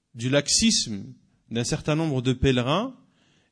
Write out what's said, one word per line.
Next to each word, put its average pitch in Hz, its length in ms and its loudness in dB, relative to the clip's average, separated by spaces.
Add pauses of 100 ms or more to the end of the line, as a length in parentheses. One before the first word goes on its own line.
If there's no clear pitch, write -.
(160)
du 120 140 -4
laxisme 143 760 2 (480)
d'un 117 120 -2
certain 151 320 -2
nombre 151 280 -2
de 127 100 2
pèlerins 139 640 0 (560)